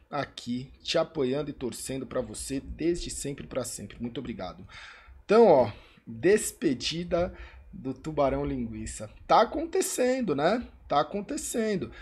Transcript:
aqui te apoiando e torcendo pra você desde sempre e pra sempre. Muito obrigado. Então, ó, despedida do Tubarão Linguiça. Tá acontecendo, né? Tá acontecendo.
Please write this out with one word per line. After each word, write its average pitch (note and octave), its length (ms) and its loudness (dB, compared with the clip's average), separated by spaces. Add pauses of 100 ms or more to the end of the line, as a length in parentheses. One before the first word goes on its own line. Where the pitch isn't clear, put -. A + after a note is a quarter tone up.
aqui B2 600 -6 (140)
te - 140 0
apoiando D3 520 0
e C#3 40 -8
torcendo C3 520 -8
pra B2+ 140 -4
você A#2+ 400 -6
desde E3+ 500 -2
sempre - 360 -8
e - 20 -14
pra B2+ 160 -4
sempre. - 340 -10
Muito A#2 220 -6
obrigado. F#2+ 480 -10 (560)
Então, A3 240 8
ó, B2+ 240 8 (340)
despedida E3+ 1300 0 (380)
do C3 220 -8
Tubarão C#3+ 500 0
Linguiça. A2+ 680 -6 (160)
Tá F3 180 8
acontecendo, C4 920 0
né? G3+ 320 2 (220)
Tá C#3+ 100 4
acontecendo. G#3 880 -2 (120)